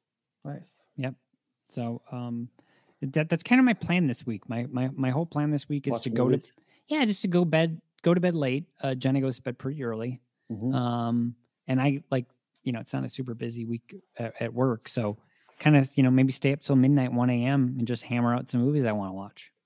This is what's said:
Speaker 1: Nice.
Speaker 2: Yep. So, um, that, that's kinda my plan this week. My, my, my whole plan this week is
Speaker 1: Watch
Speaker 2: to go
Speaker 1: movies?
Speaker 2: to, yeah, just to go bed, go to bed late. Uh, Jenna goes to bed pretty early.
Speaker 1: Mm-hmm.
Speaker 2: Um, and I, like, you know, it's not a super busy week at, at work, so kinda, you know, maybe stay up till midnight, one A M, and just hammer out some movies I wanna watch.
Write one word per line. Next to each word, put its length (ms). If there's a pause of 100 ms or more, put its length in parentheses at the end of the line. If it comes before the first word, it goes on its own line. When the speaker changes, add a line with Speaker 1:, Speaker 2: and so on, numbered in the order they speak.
(440)
Speaker 1:
Nice. 420 (100)
Speaker 2:
Yep. 180 (540)
So, 420
um, 380 (540)
that, 260
that's 140
kinda 200
my 120
plan 320
this 200
week. 220
My, 220
my, 240
my 160
whole 160
plan 240
this 180
week 200
is 40
Speaker 1:
Watch 120
Speaker 2:
to 60
go 160
Speaker 1:
movies? 180
Speaker 2:
to, 80 (360)
yeah, 160
just 180
to 60
go 160
bed, 360 (220)
go 120
to 60
bed 140
late. 300 (160)
Uh, 140
Jenna 260
goes 160
to 60
bed 160
pretty 240
early. 380 (300)
Speaker 1:
Mm-hmm. 240
Speaker 2:
Um, 600 (320)
and 140
I, 300
like, 160 (360)
you 100
know, 80
it's 120
not 120
a 40
super 260
busy 300
week 300 (240)
at, 220
at 140
work, 340
so 300 (400)
kinda, 260 (100)
you 100
know, 60
maybe 220
stay 200
up 100
till 140
midnight, 360
one 180
A 140
M, 340
and 80
just 180
hammer 300
out 140
some 140
movies 220
I 80
wanna 200
watch. 400 (140)